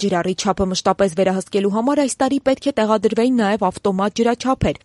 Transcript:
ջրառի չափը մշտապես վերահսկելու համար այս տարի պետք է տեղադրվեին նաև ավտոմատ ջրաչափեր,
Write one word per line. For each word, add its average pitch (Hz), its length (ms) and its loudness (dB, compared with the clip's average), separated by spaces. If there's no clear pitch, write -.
ջրառի 185 320 -2
չափը 190 340 -2
մշտապես 190 480 0
վերահսկելու 190 560 0
համար 277 300 0
այս 240 160 -4
տարի 269 260 0
պետք 262 200 0
է 277 100 -2
տեղադրվեին 220 640 2
նաև 202 260 0
ավտոմատ 196 540 -2
ջրաչափեր, 247 640 0